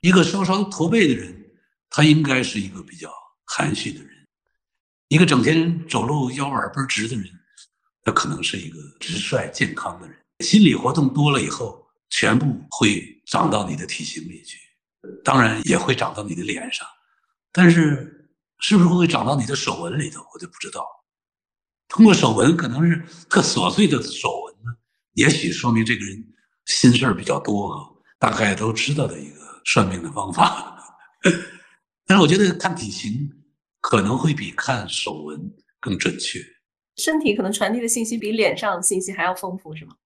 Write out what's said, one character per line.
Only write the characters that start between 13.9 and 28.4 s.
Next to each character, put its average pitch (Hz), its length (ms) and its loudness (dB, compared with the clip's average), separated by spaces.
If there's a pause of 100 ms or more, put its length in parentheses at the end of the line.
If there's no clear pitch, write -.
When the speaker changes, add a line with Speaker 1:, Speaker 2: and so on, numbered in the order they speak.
Speaker 1:
型 80 200 -10
里 87 180 -18
去， - 160 -18 (680)
当 135 160 2
然 110 240 2
也 - 120 2
会 - 180 0
长 - 200 -4
到 104 80 -10
你 104 120 -8
的 85 80 -10
脸 - 300 -8
上， - 140 -10 (680)
但 180 180 8
是 151 600 2 (300)
是 - 160 2
不 180 60 8
是 175 60 6
会 175 180 4
长 - 180 0
到 143 120 0
你 120 100 -2
的 135 100 -4
手 - 260 -4
纹 120 160 -6
里 147 120 -4
头， - 100 -18 (140)
我 - 40 -20
就 175 80 -16
不 - 140 -20
知 - 100 -12
道。 - 160 -12 (1040)
通 - 160 8
过 208 80 10
手 127 220 4
纹， 156 220 4
可 165 120 -4
能 139 200 0
是 165 160 0 (260)
特 202 100 4
琐 180 300 0
碎 202 160 4
的 139 160 2
手 - 440 -6
纹 - 80 -20 (100)
呢， 120 120 -10 (380)
也 147 160 4
许 175 220 -2
说 123 200 -2
明 113 120 2
这 113 120 -2
个 101 80 -10
人 101 200 -12 (400)
心 - 280 4
事 127 140 2
儿 110 80 2
比 92 100 -10
较 - 140 -2
多 101 340 -4
啊， - 140 -14 (320)
大 - 180 0
概 101 180 0